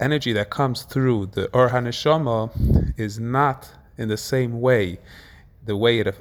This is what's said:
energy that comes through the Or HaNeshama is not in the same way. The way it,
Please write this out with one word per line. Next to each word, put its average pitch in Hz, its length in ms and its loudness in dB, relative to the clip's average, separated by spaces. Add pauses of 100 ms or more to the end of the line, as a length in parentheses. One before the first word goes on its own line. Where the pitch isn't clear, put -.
energy 131 320 0
that 104 160 -2
comes 131 320 -2
through 123 460 0
the 95 260 -4
Or 127 160 4
HaNeshama 120 1300 0
is 107 200 -6
not 131 500 -2 (280)
in 113 120 -4
the 107 80 0
same 120 420 -2
way. 110 400 2 (640)
The 104 140 -4
way 117 220 4
it, 98 220 0